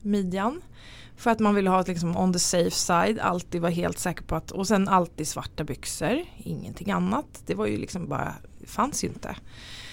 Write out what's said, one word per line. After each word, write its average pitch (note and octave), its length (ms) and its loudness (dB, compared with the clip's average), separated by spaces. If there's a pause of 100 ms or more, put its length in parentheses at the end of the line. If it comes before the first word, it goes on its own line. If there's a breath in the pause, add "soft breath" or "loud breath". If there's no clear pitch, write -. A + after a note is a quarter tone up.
midjan. G3+ 580 0 (560 soft breath)
För - 140 2
att A3+ 100 4
man G#3 140 6
ville G3 160 4
ha F#3 100 6
ett, F3+ 80 0
liksom, E3+ 280 0
on F#3 160 4
the F3 60 2
safe F3 320 2
side, F#3 480 2
alltid F3+ 420 0
vara E3+ 120 2
helt F3 260 0
säker - 240 -4
på - 140 -2
att, - 140 -6
och F#3+ 160 -2
sen G3 220 4
alltid F3 400 2
svarta - 360 -6
byxor, F3 600 -2 (120)
ingenting - 540 -6
annat. F#3+ 560 0
Det - 80 0
var G#3+ 120 0
ju, G#3 120 0
liksom, - 300 -6
bara, - 240 -2 (280)
det - 60 -18
fanns - 380 0
ju - 40 0
inte. - 280 -10 (560 loud breath)